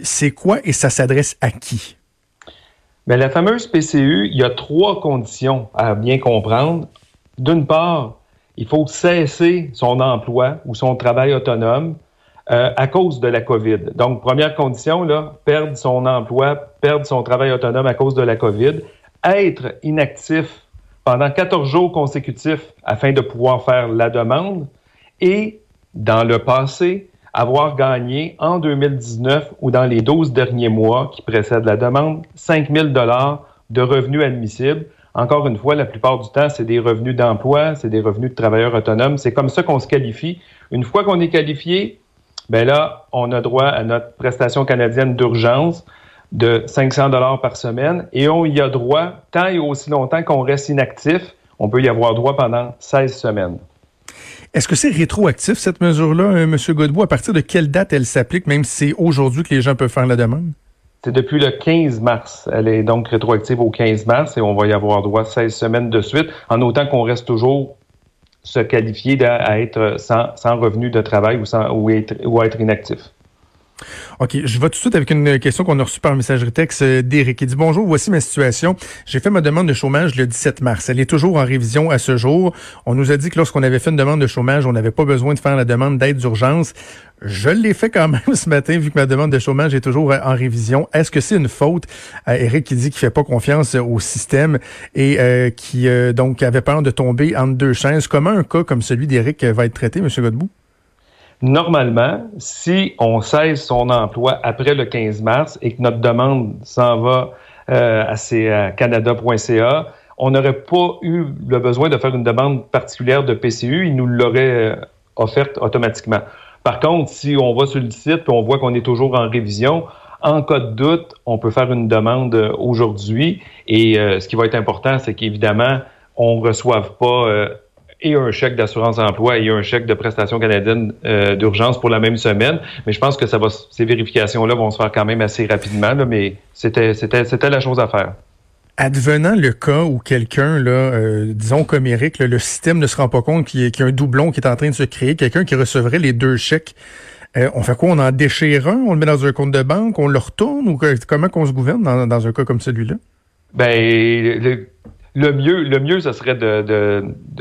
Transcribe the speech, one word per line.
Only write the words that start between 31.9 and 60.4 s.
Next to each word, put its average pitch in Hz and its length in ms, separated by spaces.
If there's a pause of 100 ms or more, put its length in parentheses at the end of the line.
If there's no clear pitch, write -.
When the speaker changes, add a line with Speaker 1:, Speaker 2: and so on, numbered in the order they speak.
Speaker 2:
cinq 151 340
mille 151 220
dollars 131 540 (240)
de 117 120
revenus 131 400
admissibles. 131 680 (260)
Encore 143 340
une 120 80
fois, 135 200
la 143 100
plupart 123 340
du 110 100
temps, 147 200
c'est 127 160
des 117 140
revenus 117 360
d'emploi, 127 600
c'est 131 140
des 110 120
revenus 110 300
de - 40
travailleurs 113 400
autonomes. 113 420
C'est 127 140
comme 127 160
ça 175 160
qu'on 156 160
se - 80
qualifie. 143 540 (300)
Une 127 120
fois 202 220
qu'on 190 160
est 170 80
qualifié, 170 720 (480)
ben 113 180
là, 147 460
on 123 180
a 123 80
droit 123 280
à 135 180
notre 117 320
prestation 127 480
canadienne 123 500
d'urgence 123 720 (480)
de 113 320
cinq 135 280
cents 139 140
dollars 131 320
par 123 160
semaine 139 560
et 139 160
on 165 180
y 147 140
a 139 80
droit 135 540 (100)
tant 175 160
et 185 100
aussi 147 320
longtemps 147 340
qu'on 147 180
reste 139 260
inactif. 147 540 (380)
On 107 100
peut 123 120
y 131 60
avoir 117 260
droit 127 220
pendant 120 440
seize 135 360
semaines. 98 420 (960)
Speaker 1:
Est-ce - 140
que 170 80
c'est 294 140
rétroactif, 185 680
cette - 220
mesure-là, 165 460
euh, 180 200
Monsieur 160 280
Godbout ? 151 300
À 190 40
partir 151 260
de 165 60
quelle 151 320
date 185 220
elle 135 120
s'applique, 143 420
même 143 180
si - 220
c'est 151 100
aujourd'hui 143 460
que 147 120
les 131 60
gens 135 140
peuvent 123 140
faire 127 160
la 123 120
demande ? 135 340 (540)